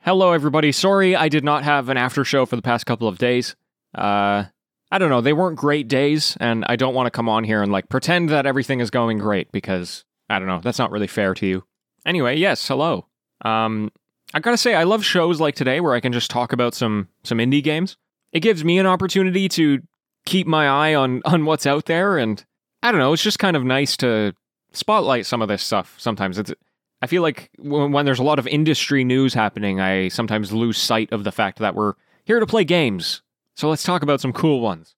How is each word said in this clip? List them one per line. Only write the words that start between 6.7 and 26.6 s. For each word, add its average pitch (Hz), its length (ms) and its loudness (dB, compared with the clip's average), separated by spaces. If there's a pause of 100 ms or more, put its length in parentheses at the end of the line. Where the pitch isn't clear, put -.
don't 131 180 0
wanna 123 180 0
come 117 160 -2
on 110 160 0
here 107 180 0
and, 101 100 0
like, 95 180 -2
pretend 170 400 0
that 143 160 2
everything 135 340 0
is 117 100 -2
going 117 280 0
great, 101 340 -2
because, 92 540 -6 (240)
I 101 100 0
don't 95 80 -6
know, 90 140 -2
that's 117 180 -4
not 120 120 0
really 104 160 -2
fair 98 260 -2
to 101 120 -4
you. 92 180 -2 (420)
Anyway, 151 320 0
yes, 165 280 0
hello. 135 420 -2 (360)
Um, 110 480 -2 (420)
I 156 60 -2
gotta 233 180 0
say, 233 180 2
I 165 80 2
love 208 200 2
shows 170 380 0
like 147 140 0
today 131 260 -2
where 156 120 2
I 120 60 0
can 123 140 -2
just 120 180 -4
talk 120 220 -2
about 120 200 0
some, 107 360 -2 (140)
some 113 160 -2
indie 135 240 2
games. 156 340 -2 (340)
It 170 100 -2
gives 180 220 2
me 170 140 2
an 190 80 4
opportunity 190 640 0
to 147 320 2 (440)
keep 185 220 0
my 156 200 2
eye 151 280 2
on, 127 300 0
on 156 200 2
what's 156 200 0
out 143 200 0
there, 180 320 0
and, 110 260 -2 (380)
I 240 100 2
don't 185 80 2
know, 135 120 4
it's 160 120 0
just 208 160 -2
kind 180 180 2
of 127 80 0
nice 131 320 0
to 110 360 0 (380)
spotlight 135 540 0
some 120 160 -2
of 107 80 -2
this 101 140 -2
stuff - 340 -4
sometimes. 98 400 -4
It's, 104 160 -6 (480)